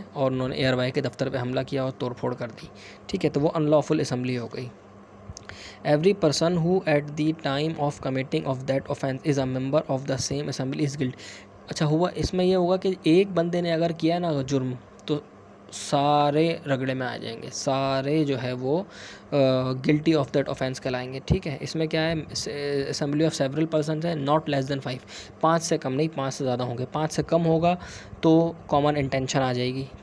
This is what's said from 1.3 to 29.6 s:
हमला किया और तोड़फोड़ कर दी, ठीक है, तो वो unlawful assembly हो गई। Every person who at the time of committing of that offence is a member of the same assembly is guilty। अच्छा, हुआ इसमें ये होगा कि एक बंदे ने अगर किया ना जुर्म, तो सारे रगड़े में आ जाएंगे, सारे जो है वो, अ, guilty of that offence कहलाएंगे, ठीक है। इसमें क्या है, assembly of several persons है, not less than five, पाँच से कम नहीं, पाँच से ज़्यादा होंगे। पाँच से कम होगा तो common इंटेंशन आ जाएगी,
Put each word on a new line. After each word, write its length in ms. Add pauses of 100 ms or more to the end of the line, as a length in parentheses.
हमला 260
किया 220
और 60
तोड़फोड़ 440
कर 120
दी, 220 (400)
ठीक 140
है, 60
तो 100
वो 80
unlawful 520
assembly 360
हो 120
गई। 220 (1200)
Every 340
person 360
who 240
at 280
the 240
time 480
of 180
committing 460
of 240
that 160
offence 400
is 140
a 80
member 340 (100)
of 160
the 100
same 300
assembly 340
is 100
guilty। 280 (500)
अच्छा, 160
हुआ 320
इसमें 280
ये 80
होगा 240
कि 200 (100)
एक 280
बंदे 260
ने 100
अगर 200
किया 280
ना 220
जुर्म, 360 (300)
तो 160 (480)
सारे 960
रगड़े 260
में 140
आ 100
जाएंगे, 320
सारे 760
जो 120
है 160
वो, 260
अ, 60 (880)
guilty 440
of 100
that 180
offence 340
कहलाएंगे, 400
ठीक 280
है। 140
इसमें 260
क्या 140
है, 260 (640)
assembly 380
of 40
several 340
persons 380
है, 200
not 160
less 240
than 160
five, 180 (420)
पाँच 200
से 160
कम 140
नहीं, 180
पाँच 240
से 100
ज़्यादा 200
होंगे। 220
पाँच 260
से 120
कम 180
होगा 360 (460)
तो 320 (140)
common 280
इंटेंशन 420
आ 140
जाएगी, 340 (160)